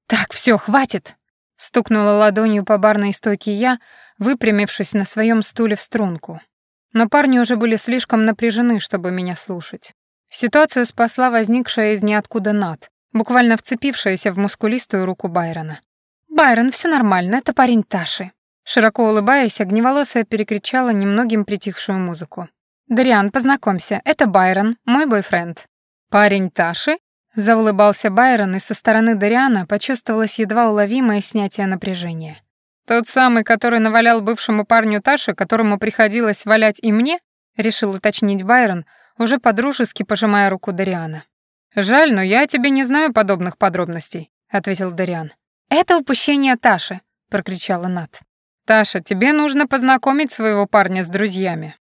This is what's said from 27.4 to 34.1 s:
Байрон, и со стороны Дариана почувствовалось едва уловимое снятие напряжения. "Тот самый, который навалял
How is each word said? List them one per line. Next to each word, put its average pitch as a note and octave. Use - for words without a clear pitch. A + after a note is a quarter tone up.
Байрон, G#3
и -
со -
стороны A3+
Дариана G#3+
почувствовалось A3
едва A3
уловимое G#3+
снятие G3
напряжения. F3
"Тот A#3
самый, A#3+
который A#3
навалял A3+